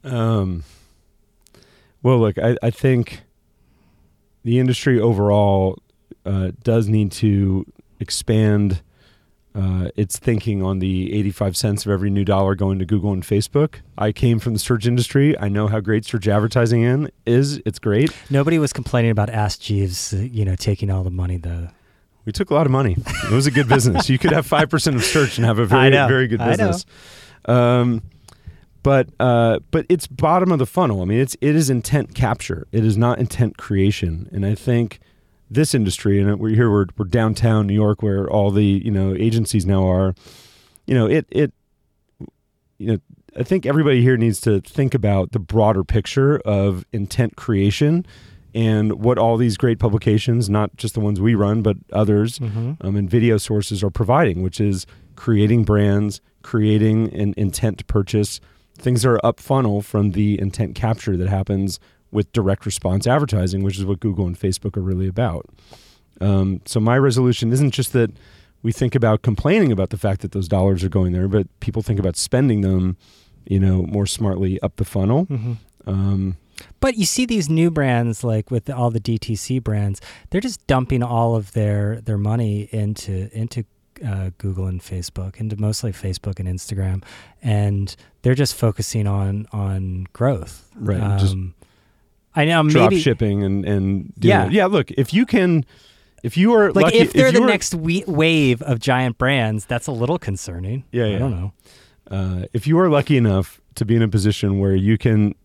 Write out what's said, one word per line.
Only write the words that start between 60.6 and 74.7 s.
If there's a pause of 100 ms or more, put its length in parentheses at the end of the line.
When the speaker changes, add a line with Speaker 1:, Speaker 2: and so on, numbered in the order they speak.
Speaker 1:
capture
that
happens (320)
with
direct
response
advertising,
which
is
what
Google
and
Facebook
are
really
about. (720)
Um,
so
my
resolution
isn't
just
that (500)
we
think
about
complaining
about
the
fact
that
those
dollars
are
going
there,
but (120)
people
think
about
spending
them, (500)
you
know,
more
smartly
up